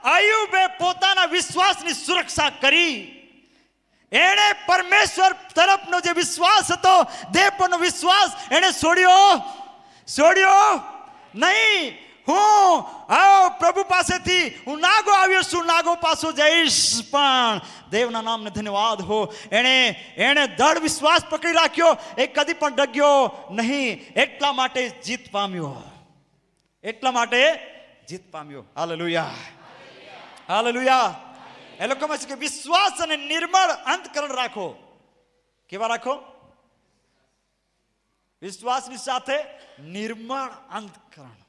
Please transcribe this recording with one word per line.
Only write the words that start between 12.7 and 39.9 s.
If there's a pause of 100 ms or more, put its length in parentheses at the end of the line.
આવો
પ્રભુ
પાસેથી
હું
નાગો
આવ્યો
છું,
નાગો
પાછો
જઈશ."
પણ (280)
દેવના
નામને
ધન્યવાદ
હો, (180)
એણે, (120)
એણે
દૃઢ
વિશ્વાસ
પકડી
રાખ્યો, (200)
એ
કદી
પણ
ડગ્યો
નહીં. (100)
એટલા
માટે
જીત
પામ્યો, (1080)
એટલા
માટે (500)
જીત
પામ્યો. (100)
હાલેલુયા! (1120)
હાલેલુયા! (640)
એ
લોકો
કહે
છે
કે
વિશ્વાસ
અને
નિર્મળ
અંતકરણ
રાખો. (920)
કેવા
રાખો? (2250)
વિશ્વાસની
સાથે (360)
નિર્મળ